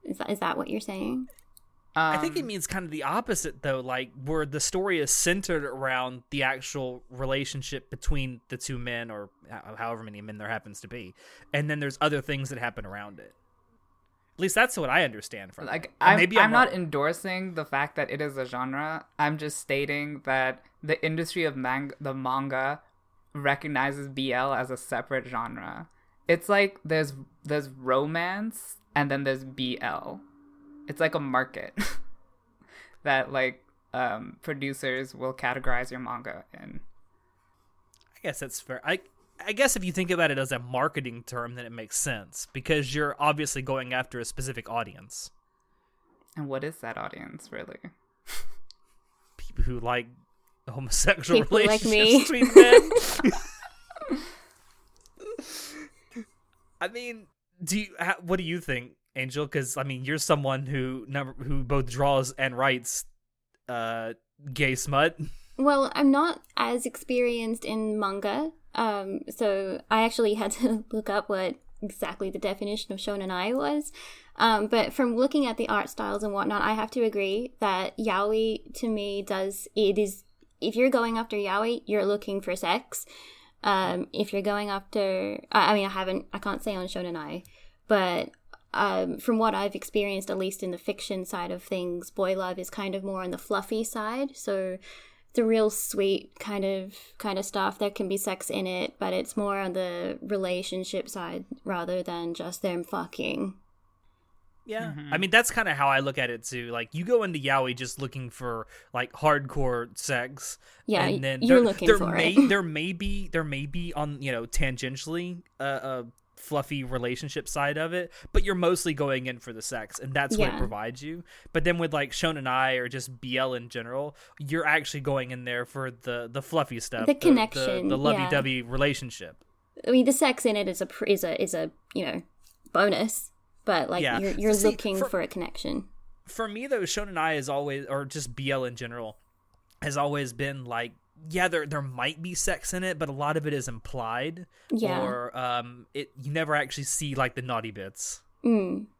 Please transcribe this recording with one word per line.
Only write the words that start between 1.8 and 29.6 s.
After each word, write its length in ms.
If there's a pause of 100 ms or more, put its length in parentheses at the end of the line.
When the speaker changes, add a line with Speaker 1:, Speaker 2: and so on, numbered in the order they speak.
Speaker 2:
I 200
think 180
it 60
Speaker 3:
Um, 60
Speaker 2:
means 200
kind 160
of 80
the 120
opposite, 580
though, 180
like, 360
where 300
the 140
story 400
is 120
centered 520
around 640
the 140
actual 680
relationship 800
between 600
the 80
two 200
men, 320
or 200 (200)
ho-, 280
however 260
many 180
men 160
there 120
happens 320
to 80
be, 240 (400)
and 160
then 100
there's 220
other 180
things 300
that 100
happen 260
around 340
it. 140 (1000)
At 60
least 140
that's 220
what 120
I 160
understand 500
from 120
Speaker 3:
Like, 180
Speaker 2:
it. 60 (100)
And 100
Speaker 3:
I'm, 60
Speaker 2:
maybe 200
Speaker 3:
I'm 100
Speaker 2:
I'm 40
Speaker 3:
not 160
Speaker 2:
wrong. 140
Speaker 3:
endorsing 720
the 100
fact 320
that 160
it 80
is 160
a 100
genre. 600 (120)
I'm 200
just 240
stating 640
that 360 (220)
the 220
industry 400
of 100
mang-, 460
the 120
manga 680 (520)
recognizes 760
B 240
L 200
as 160
a 60
separate 520
genre. 600 (400)
It's 220
like 340
there's, 300 (320)
there's 240
romance 1120 (140)
and 160
then 140
there's 220
B 340